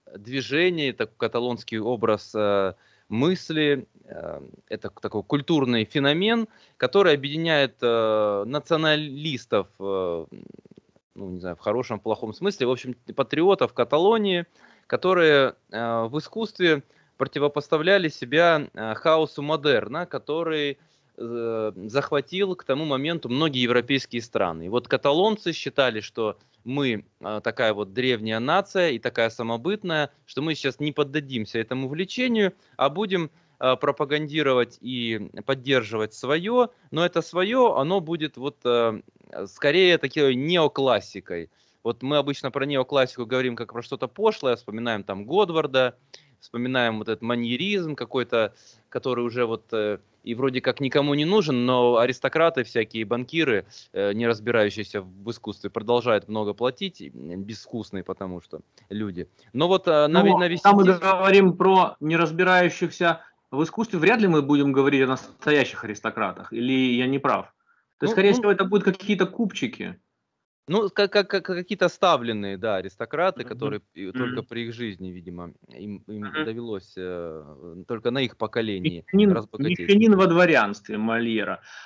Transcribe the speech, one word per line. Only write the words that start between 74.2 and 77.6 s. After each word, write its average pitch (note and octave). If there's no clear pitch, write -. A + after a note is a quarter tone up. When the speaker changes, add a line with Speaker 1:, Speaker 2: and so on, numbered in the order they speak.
Speaker 2:
Мгм. -
Speaker 1:
при A#2
их A#2
жизни, G2
видимо, F2
им, F#2+
им G#2
Speaker 2:
Мгм. D#3
Speaker 1:
довелось, A2+
э, E2+